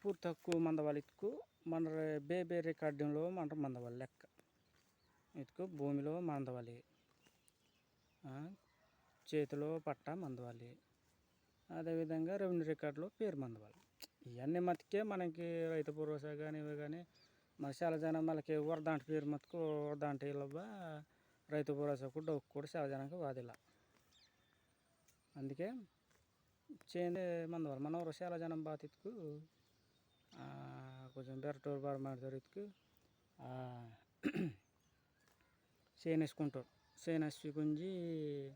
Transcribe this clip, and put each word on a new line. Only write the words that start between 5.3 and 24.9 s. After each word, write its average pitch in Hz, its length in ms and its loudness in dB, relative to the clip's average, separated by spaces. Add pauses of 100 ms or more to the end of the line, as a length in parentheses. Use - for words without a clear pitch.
ఇతుకు 135 280 -6
భూమిలో 143 540 0
మందవాలి. 127 640 -2 (1400)
ఆ, 143 240 -8 (880)
చేతిలో 147 440 2
పట్టా 151 340 -2
మందవాలి. 120 600 -6 (1040)
అదేవిధంగా 165 580 2
రెవెన్యూ 180 300 4
రికార్డులో 151 440 0 (120)
పేరు 196 140 0
మందవాలి. 110 760 -8 (200)
ఇవన్నీ 135 300 2
మట్టుకే 180 440 4
మనకి 170 640 0
రైతు 151 240 2
భరోసా 151 440 -2
కానీ 156 240 -4
ఇవి 151 180 -4
కానీ 151 280 -6 (560)
మన 139 100 -2 (120)
చాలా 160 140 6
జనం 160 300 4
వాళ్ళకి 156 280 2
వరదాంటి 151 500 4
పేరు 156 200 2
మట్టుకు 151 640 0
వరదాంటి 143 380 0
ఇవ్వబా 151 760 -4 (460)
రైతు 147 240 4
భరోసా 139 340 2
కూడా 156 180 -4
డౌట్ 156 260 2
కూడా 143 240 -4
చాలా 147 120 2
జనానికి 139 280 -2
వాదిలా. 127 400 -2 (1800)